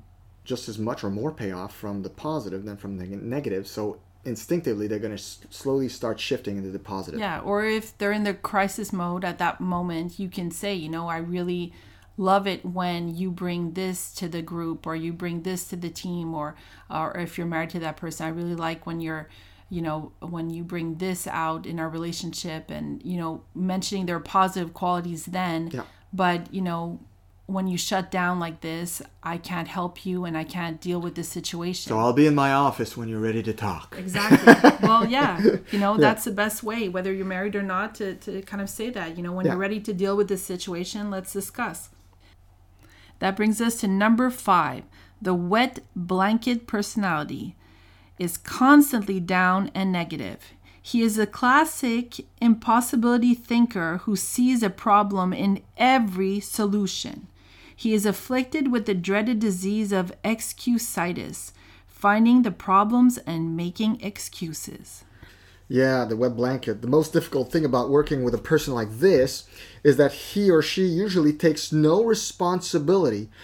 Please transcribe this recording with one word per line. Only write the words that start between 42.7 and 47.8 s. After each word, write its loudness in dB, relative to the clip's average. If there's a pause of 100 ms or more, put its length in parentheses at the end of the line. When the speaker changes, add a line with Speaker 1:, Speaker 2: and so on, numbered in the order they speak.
Speaker 2:
That -2
brings 2
us 0
to 0
number 4
five. 0 (380)
The 0
wet 0 (160)
blanket 0
personality -4 (640)